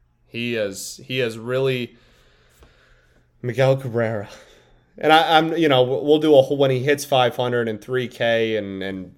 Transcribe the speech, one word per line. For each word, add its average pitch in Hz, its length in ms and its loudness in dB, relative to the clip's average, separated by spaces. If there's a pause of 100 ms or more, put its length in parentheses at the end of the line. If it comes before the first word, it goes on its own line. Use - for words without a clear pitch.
(260)
he 120 280 -8
has, 101 500 -6
he 131 160 -6
has 117 180 -4
really, 127 600 -4 (1500)
Miguel 131 340 0
Cabrera. 113 520 -4 (680)
And 147 140 0
I, 160 260 6
I'm, 160 200 0
you 165 100 2
know, 131 160 4
we'll 139 360 2
do 151 160 4
a 135 60 10
whole, 139 160 0
when 139 140 2
he 127 80 -2
hits 143 260 -2
five 127 300 2
hundred 120 320 -2
and 107 120 -6
three 127 280 -6
K 113 480 -2
and, 98 260 -6
and, 95 360 -10